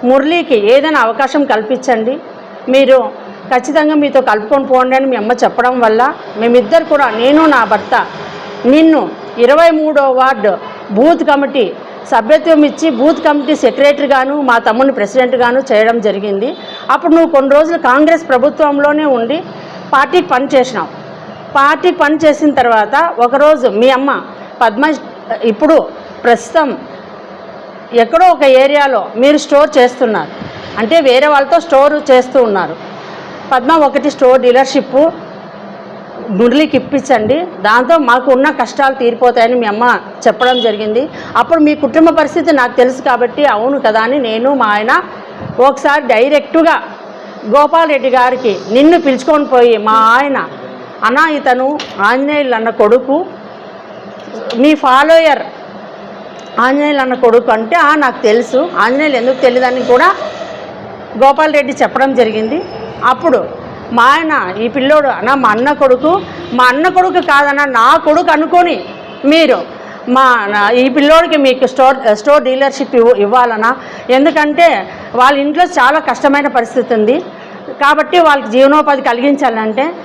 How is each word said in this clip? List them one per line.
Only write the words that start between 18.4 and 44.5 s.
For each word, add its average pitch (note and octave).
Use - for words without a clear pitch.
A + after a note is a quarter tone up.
ఉండి C4+
పార్టీకి C#4+
పనిచేసినావు. B3+
పార్టీకి D4+
పనిచేసిన D4
తర్వాత A#3+
ఒకరోజు C4+
మీ A3
అమ్మ, B3+
"పద్మ, B3
ఇప్పుడు A#3
ప్రస్తుతం A#3+
ఎక్కడో A#3+
ఒక D#4+
ఏరియాలో C4+
మీరు C#4
స్టోర్ D4
చేస్తున్నారు, A#3+
అంటే A3
వేరే C4+
వాళ్ళతో C#4+
స్టోర్ D4
చేస్తూ B3+
ఉన్నారు. F#3
పద్మ, B3+
ఒకటి C#4+
స్టోర్ C4
డీలర్‌షిప్ C4
మురళికి B3
ఇప్పించండి, C4
దాంతో B3
మాకు B3+
ఉన్న C4+
కష్టాలు C4+
తీరిపోతాయని" A#3+
మీ A#3
అమ్మ A3
చెప్పడం B3
జరిగింది. A3
అప్పుడు D#4+
మీ D4+
కుటుంబ D4+
పరిస్థితి D#4
నాకు B3
తెలుసు B3+
కాబట్టి B3
అవును B3+
కదా A3
అని B3+
నేను, A#3